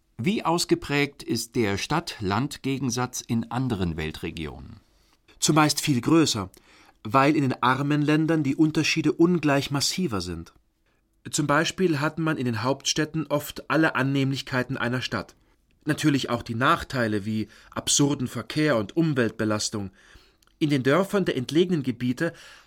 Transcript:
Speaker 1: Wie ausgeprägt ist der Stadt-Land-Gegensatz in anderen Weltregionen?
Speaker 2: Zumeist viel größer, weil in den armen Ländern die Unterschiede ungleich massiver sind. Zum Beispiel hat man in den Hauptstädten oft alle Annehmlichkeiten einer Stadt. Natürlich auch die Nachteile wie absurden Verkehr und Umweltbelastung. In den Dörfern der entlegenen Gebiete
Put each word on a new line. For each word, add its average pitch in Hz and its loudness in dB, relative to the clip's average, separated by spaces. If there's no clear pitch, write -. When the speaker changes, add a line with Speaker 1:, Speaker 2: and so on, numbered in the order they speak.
Speaker 1:
Wie 185 -2
ausgeprägt 160 0
ist - -6
der 101 2
Stadt-Land-Gegensatz 127 -4
in 113 -4
anderen 107 -2
Weltregionen? 78 -8
Speaker 2:
Zumeist 151 2
viel 127 2
größer, 135 2
weil 135 4
in 143 2
den 127 0
armen 143 2
Ländern 156 2
die 135 0
Unterschiede 156 2
ungleich 151 2
massiver 139 -2
sind. 85 -10
Zum 151 0
Beispiel 160 2
hat 156 -2
man 160 0
in 131 -4
den 113 -2
Hauptstädten 151 -2
oft - -4
alle 160 2
Annehmlichkeiten 135 0
einer 120 -2
Stadt. - -6
Natürlich 147 0
auch 117 -2
die 117 -8
Nachteile 117 0
wie 107 -2
absurden 143 0
Verkehr 147 0
und 107 -4
Umweltbelastung. 110 0
In 151 2
den 139 2
Dörfern 185 2
der 180 -2
entlegenen 160 0
Gebiete 123 -2